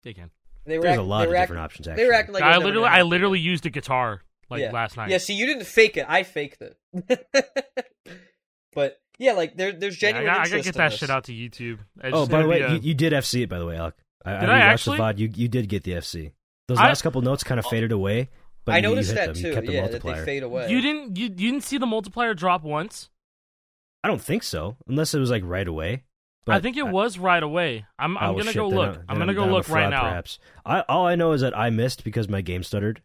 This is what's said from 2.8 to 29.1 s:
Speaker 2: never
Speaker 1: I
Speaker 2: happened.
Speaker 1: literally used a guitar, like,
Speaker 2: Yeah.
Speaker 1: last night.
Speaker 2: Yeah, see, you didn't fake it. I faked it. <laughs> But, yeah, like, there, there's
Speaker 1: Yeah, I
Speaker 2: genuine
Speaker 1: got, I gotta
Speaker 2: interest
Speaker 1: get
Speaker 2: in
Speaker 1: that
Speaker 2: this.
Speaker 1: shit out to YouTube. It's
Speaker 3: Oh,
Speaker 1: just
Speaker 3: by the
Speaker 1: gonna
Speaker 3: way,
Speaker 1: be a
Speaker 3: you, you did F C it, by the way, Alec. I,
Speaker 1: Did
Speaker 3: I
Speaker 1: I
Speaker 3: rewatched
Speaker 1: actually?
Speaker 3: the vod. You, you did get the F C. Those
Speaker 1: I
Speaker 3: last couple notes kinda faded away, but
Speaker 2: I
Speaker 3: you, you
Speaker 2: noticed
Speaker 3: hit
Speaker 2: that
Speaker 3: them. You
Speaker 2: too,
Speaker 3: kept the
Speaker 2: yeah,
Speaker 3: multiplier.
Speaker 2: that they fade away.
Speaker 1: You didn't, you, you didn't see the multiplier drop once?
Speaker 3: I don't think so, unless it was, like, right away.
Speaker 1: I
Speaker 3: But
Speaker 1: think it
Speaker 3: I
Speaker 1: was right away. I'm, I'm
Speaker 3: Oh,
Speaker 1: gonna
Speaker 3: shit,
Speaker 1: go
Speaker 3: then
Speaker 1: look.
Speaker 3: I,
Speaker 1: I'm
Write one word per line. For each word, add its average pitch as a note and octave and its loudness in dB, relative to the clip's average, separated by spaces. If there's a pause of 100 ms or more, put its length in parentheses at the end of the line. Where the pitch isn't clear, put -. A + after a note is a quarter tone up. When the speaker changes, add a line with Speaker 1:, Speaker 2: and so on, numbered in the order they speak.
Speaker 2:
never - 4
Speaker 1:
I E3+ 8
Speaker 2:
happened. F3+ 6
Speaker 1:
literally F#3 2
used E3 -2
a E3 -2
guitar, B2+ -2 (280)
like, A#2 -4
Speaker 2:
Yeah. G#2+ -2
Speaker 1:
last A2+ -2
night. A2 -6
Speaker 2:
Yeah, F#3 4
see, F3+ -2
you G#3 -2
didn't C4 -4
fake G#3+ 4
it. C#3 -2
I F3 2
faked D3 -8
it. - -18 (160)
<laughs> - -2 (1000)
But, C#3 -2 (180)
yeah, B3 4
like, D#3+ -2
there, F#3+ -2
there's F3 -6
Speaker 1:
Yeah, G3+ 4
I - 0
Speaker 2:
genuine C#3 -2
Speaker 1:
got, E3+ 2
I F3+ 2
gotta F3 0
Speaker 2:
interest - -2
Speaker 1:
get F#3 -4
Speaker 2:
in - -6
Speaker 1:
that D#3 4
Speaker 2:
this. - -6
Speaker 1:
shit C#3+ -4
out C3+ 0
to B2+ -14
YouTube. A#2 -10 (220)
It's C3+ -4
Speaker 3:
Oh, D#3+ 4
Speaker 1:
just C3 0
Speaker 3:
by D#3 4
the D#3+ 6
Speaker 1:
gonna D#3 4
Speaker 3:
way, E3+ 4
Speaker 1:
be C#3 2
a C3 2
Speaker 3:
you, D#3+ 0
you D#3+ 2
did D#3 4
F C#3 2
C B2 0
it, G#2+ -4
by F2+ -6
the E2+ -4
way, E2+ -6
Alec. E2 -6 (280)
I, F#2+ -4
Speaker 1:
Did A2 2
Speaker 3:
I - 6
Speaker 1:
I - 6
Speaker 3:
rewatched G#3 8
Speaker 1:
actually? - 0
Speaker 3:
the A2+ 2
vod. G#2+ 0
You, A2 -2
you A#2+ -2
did A2+ -2
get G2 -4
the F2+ -6
F E2 -8
C. D#2+ -10 (380)
Those B2+ 0
Speaker 1:
I A3 8
Speaker 3:
last D3 2
couple B2+ -2
notes C3 -2
kinda A#2+ -2
faded A2+ -2
away, G#2+ -2 (360)
but D3 2
Speaker 2:
I - 8
Speaker 3:
you, F3+ 4
you G#3 2
Speaker 2:
noticed B3 0
Speaker 3:
hit A2+ 0
Speaker 2:
that E3+ 0
Speaker 3:
them. D#3 -6
You E2+ -6
Speaker 2:
too, D3+ -4
Speaker 3:
kept A#2 -4
the - -4
Speaker 2:
yeah, - -2
Speaker 3:
multiplier. A2+ -6
Speaker 2:
that - -8
they - -6
fade C#3 -4
away. B2 -6
Speaker 1:
You A#3+ 4
didn't, C#4 -4
you, G#3 -4
you A#3 -4 (220)
didn't C4+ -4
see C#4 -4
the C4 0
multiplier A3 -2
drop F3+ 0
once? D#3 -6 (960)
Speaker 3:
I - 0
don't G#3 -2
think G#3 -2
so, F2+ -6 (100)
unless D3 -2
it D#3 2
was, B2+ 2
like, A2+ 0
right F2+ -2
away. D#2+ -4
Speaker 1:
I C3 -8 (420)
Speaker 3:
But F#3 2
Speaker 1:
think B3 -4
it D4 -2
Speaker 3:
I G#3+ -4
Speaker 1:
was F#3+ -2
right F3 2
away. D3 -2 (140)
I'm, D#3+ -2
I'm - -2
Speaker 3:
Oh, - 0
Speaker 1:
gonna D3 -2
Speaker 3:
shit, A3+ -4
Speaker 1:
go G#3 0
Speaker 3:
then - 0
Speaker 1:
look. C#3 2
Speaker 3:
I, E2 -6 (100)
Speaker 1:
I'm D3 -2